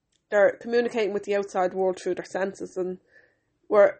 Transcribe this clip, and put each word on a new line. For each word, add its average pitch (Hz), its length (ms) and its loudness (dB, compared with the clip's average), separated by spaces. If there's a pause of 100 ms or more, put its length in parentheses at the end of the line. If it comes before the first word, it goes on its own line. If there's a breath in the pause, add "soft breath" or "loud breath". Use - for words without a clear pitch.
(300)
they're 202 320 4
communicating 233 520 -2
with 202 100 -4
the 202 120 -2
outside 196 380 -2
world 185 260 -2
through 180 160 -4
their 170 100 -8
senses, 190 520 -8
and 185 220 -6 (680 soft breath)
we're 302 320 4